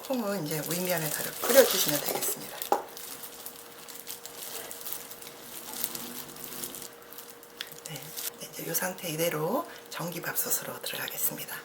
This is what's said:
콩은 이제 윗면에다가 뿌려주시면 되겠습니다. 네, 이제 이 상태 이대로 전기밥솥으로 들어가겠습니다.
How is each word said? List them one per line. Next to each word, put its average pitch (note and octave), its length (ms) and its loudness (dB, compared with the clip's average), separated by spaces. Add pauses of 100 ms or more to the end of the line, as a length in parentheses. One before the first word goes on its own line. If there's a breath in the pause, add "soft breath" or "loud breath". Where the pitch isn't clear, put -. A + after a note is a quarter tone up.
콩은 G3+ 420 0
이제 D#3 240 0
윗면에다가 E3+ 640 2 (100)
뿌려주시면 G#3 600 10
되겠습니다. - 560 -2 (4000)
네, D3+ 160 -8 (400)
이제 - 220 -10
이 E3 120 -4
상태 F#3 340 -2
이대로 E3 580 2 (220 loud breath)
전기밥솥으로 - 920 -2
들어가겠습니다. - 840 -4